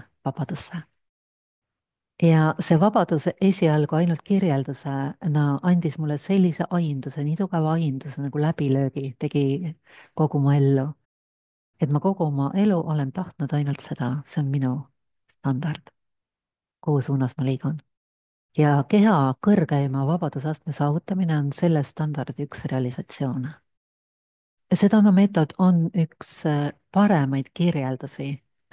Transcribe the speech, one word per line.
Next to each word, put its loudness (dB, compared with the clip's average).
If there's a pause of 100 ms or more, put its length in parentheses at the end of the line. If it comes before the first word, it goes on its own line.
(260)
vabadusse. -8 (1400)
Ja 4 (100)
see 2
vabadus 2 (180)
esialgu 2
ainult 0
kirjeldusena -2 (200)
andis 2
mulle -4
sellise 0
aimduse, -4
nii -2
tugeva 0
aimduse, -4
nagu -4
läbilöögi -2
tegi -2 (400)
kogu 0
mu 4
ellu, 4 (1000)
et 0
ma 2
kogu 0
oma -2
elu 2
olen -2
tahtnud -6
ainult -2
seda, -4 (100)
see -4
on -2
minu 0 (640)
standard, -4 (960)
kuhu 2
suunas -2
ma 0
liigun. -4 (800)
Ja 4
keha 4
kõrgeima 2
vabadusastme -4
saavutamine -2
on -2
selle 2
standardi -6
üks -12
realisatsioon. -4 (1300)
Sedona 4
meetod 2
on 4
üks, -4 (100)
äh, 0 (220)
paremaid 2
kirjeldusi -4 (380)